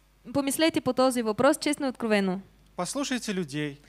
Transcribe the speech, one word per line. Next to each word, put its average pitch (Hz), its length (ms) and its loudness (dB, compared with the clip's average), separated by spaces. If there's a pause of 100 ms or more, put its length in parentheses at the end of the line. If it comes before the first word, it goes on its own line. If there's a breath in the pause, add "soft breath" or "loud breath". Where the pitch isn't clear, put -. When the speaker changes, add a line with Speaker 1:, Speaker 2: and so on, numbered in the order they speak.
(340)
Speaker 1:
помислете 285 480 2
по 254 120 -2
този 254 280 2
въпрос 240 360 4
честно 294 280 -2
и 262 40 0
откровено. 202 500 0 (360)
Speaker 2:
Послушайте 240 580 -4
людей. 147 560 -4